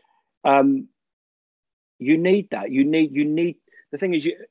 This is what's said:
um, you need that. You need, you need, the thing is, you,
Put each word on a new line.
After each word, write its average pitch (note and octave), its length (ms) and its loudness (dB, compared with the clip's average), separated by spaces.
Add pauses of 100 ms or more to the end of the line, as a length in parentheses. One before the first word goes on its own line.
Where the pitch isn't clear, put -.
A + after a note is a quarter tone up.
(440)
um, C#3 440 2 (1120)
you D3 180 2
need F#3+ 320 0
that. G#2 220 -8
You C3+ 120 2
need, D#3 280 2
you D3 120 0
need, D#3+ 320 -2 (360)
the D3 60 -10
thing F3+ 160 -2
is, D3+ 100 -2
you, E3 120 -4 (140)